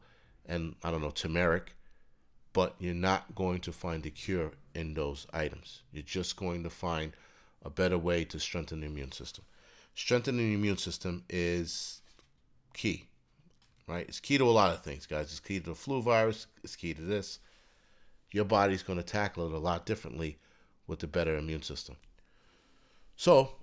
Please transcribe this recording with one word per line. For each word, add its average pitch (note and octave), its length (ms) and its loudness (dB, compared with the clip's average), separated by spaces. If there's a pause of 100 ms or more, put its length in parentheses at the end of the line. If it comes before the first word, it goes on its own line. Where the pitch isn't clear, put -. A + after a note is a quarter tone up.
(460)
and, E2 380 -4
I E2 60 -2
don't E2 120 0
know, C#2+ 100 -2
turmeric, E2+ 640 2 (800)
but F2+ 260 2
you're F2+ 140 -2
not F#2 420 0
going F2+ 260 0
to E2 120 -8
find D#2+ 320 -6
a D#2 40 -8
cure E2 420 -2 (220)
in D#2+ 200 -4
those C#2+ 400 -4
items. - 580 -6
You're D2+ 120 -10
just - 340 -4
going F2 260 -4
to E2+ 60 -6
find D#2+ 440 -4 (500)
a D#2+ 60 -10
better F2+ 280 2
way E2+ 280 2
to D#2 140 -8
strengthen D#2+ 400 -4
the D2+ 80 -6
immune C#2+ 240 -8
system. - 320 -12 (500)
Strengthening A#2+ 540 2
the G#2+ 60 2
immune G2+ 240 2
system F2+ 520 -4
is F2 720 -2 (720)
key, - 340 -2 (800)
right? E2+ 200 -4
It's - 140 -10
key C#3+ 160 2
to C3 80 6
a A#2+ 60 8
lot G2 220 8
of E2 100 -6
things, D2 220 -8
guys. D2+ 200 -2
It's D#2 160 -12
key G2 180 -4
to E2 120 -6
the D#2 40 -8
flu C3+ 260 -4
virus. A2+ 460 4 (160)
It's - 140 -14
key E2 160 -4
to D#2 80 -10
this. G2 380 -4 (920)
Your G#2 140 2
body's G2+ 380 4
gonna F2 200 -2
tackle G2 440 -2
it D#2 60 -4
a D#2+ 60 -4
lot E2+ 260 0
differently D#2 540 -4 (480)
with D#2+ 120 -6
the D#2+ 80 -6
better D#2+ 280 2
immune D#2 260 -4
system. - 360 -10 (1200)
So, C#3 340 8 (120)